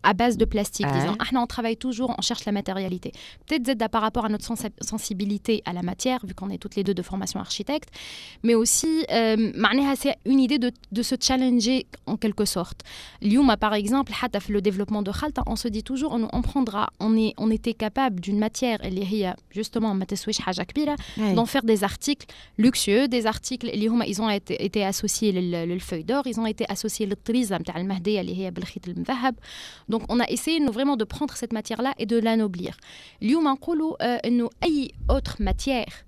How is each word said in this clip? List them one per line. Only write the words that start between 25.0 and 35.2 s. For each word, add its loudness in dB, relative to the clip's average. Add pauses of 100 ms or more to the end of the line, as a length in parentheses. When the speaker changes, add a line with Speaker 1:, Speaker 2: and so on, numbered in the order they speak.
Speaker 1:
لل-، 0
للفeuille -4
d'or, 0
ils -4
ont 0
été -2
associés -4
للطريزة 0
متاع -6
المهدية 0
اللي -4
هي -4
بالخيط -10
المذهب. -2 (580)
Donc, -2 (100)
on 2
a -10
essayé, 0
nous, 0
vraiment 2
de 0 (100)
prendre -4
cette -6
matière-là -4 (100)
et -4
de 4
l'anoblir. 0 (480)
اليوم 4
نقولوا، 0
euh, 0
إنه 2 (140)
أي 2 (200)
autre 0